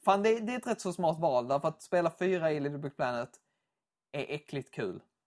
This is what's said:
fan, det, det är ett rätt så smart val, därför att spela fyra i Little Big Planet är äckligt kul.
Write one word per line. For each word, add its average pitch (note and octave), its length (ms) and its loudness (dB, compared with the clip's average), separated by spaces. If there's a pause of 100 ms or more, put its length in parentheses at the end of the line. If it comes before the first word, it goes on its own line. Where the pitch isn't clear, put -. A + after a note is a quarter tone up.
fan, G3+ 180 6
det, A3 160 4
det A3+ 140 -4
är B3 40 -4
ett A#3+ 100 -8
rätt A3 140 -4
så F3+ 120 -4
smart E3 260 0
val, B2+ 280 2
därför C#3+ 200 2
att - 140 -6
spela E3+ 380 2
fyra F3+ 320 2
i D3+ 80 0
Little C#3+ 200 -4
Big D3 160 -8
Planet B2 340 -2 (840)
är C#3+ 140 -6 (100)
äckligt D3 380 -8
kul. F#2 280 -6 (260)